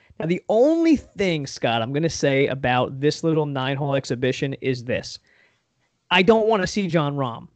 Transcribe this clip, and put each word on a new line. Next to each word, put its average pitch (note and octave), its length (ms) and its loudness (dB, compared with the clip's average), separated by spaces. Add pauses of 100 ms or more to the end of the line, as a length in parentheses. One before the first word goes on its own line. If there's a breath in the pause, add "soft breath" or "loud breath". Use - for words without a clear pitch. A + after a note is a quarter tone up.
(200 soft breath)
Now, D#3+ 80 -6
the E3+ 220 -2
only D#4 460 4
thing, E3+ 520 -2
Scott, A#2 340 -2
I'm A#2+ 100 -4
gonna D3+ 180 -2
say C#3 380 2
about C3 520 -2
this D3 240 -2
little D#3 220 0
nine-hole C#3 500 -2
exhibition C3 680 -2
is C3 220 -2
this. - 360 -6 (920)
I F3+ 100 6
don't A3 260 4
wanna G3 200 2
see G3 200 -2
Jon D3 280 0
Rahm. B2 400 -6